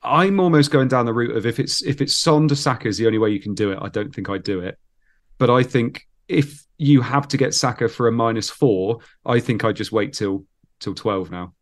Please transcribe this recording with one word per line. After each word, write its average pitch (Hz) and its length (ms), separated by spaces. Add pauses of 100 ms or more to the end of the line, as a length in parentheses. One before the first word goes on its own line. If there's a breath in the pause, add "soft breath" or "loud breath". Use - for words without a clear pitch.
I'm 185 380
almost 156 300
going 131 180
down 123 180
the 117 80
route 117 220
of 110 100
if 120 140
it's, - 240
if - 160
it's - 140
Son 156 340
to 143 80
Saka 131 320
is 98 100
the 113 80
only 110 120
way 107 120
you 104 100
can 104 140
do 101 160
it, 98 100
I 98 80
don't 104 260
think 95 140
I'd 98 160
do 95 160
it. 90 180 (600)
But 123 100
I 123 140
think 123 440 (220)
if 160 380 (120)
you 143 240
have 135 260
to - 80
get 135 180
Saka 120 340
for 120 200
a 113 40
minus 113 360
four, 107 500 (280 soft breath)
I 123 140
think 117 240
I'd 107 120
just - 160
wait 107 200
till, 98 320 (340)
till 98 160
twelve 95 360
now. 87 320